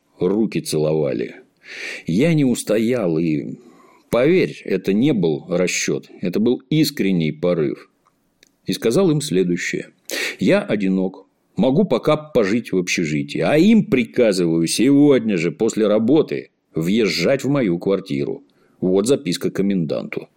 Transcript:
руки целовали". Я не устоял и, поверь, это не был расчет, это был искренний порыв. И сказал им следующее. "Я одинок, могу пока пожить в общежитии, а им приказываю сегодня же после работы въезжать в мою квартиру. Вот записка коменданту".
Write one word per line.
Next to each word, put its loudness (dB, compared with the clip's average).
руки 0
целовали". -2
Я 2
не 2
устоял 0
и, -2
поверь, 2
это -2
не 2
был -2
расчет, -2
это -2
был 0
искренний 0
порыв. -2
И -2
сказал 0
им 0
следующее. -2
"Я 2
одинок, -2
могу 2
пока 0
пожить 0
в 0
общежитии, -2
а 2
им 6
приказываю 0
сегодня 4
же -2
после 0
работы 0
въезжать 0
в -2
мою 0
квартиру. -4
Вот 2
записка -2
коменданту". -4